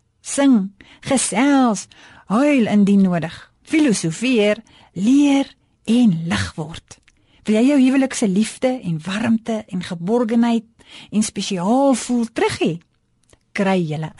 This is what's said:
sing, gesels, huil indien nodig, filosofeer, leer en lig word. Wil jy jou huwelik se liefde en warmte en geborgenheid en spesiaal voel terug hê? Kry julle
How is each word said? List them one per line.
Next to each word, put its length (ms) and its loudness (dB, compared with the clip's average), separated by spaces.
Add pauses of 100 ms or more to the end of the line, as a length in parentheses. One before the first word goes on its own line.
(200)
sing, 520 2 (320)
gesels, 800 0 (440)
huil 400 2
indien 340 4
nodig, 300 -2 (280)
filosofeer, 1000 0 (320)
leer 560 2 (340)
en 320 2 (140)
lig 160 -2 (100)
word. 440 -14 (440)
Wil 140 0
jy 80 4
jou 140 4
huwelik 340 2
se 140 -2
liefde 500 -2
en 240 -6
warmte 640 -4
en 160 -8
geborgenheid 840 -2 (420)
en 140 0
spesiaal 680 -2 (120)
voel 260 -2
terug 280 -2
hê? 140 -2 (840)
Kry 240 0
julle 400 -6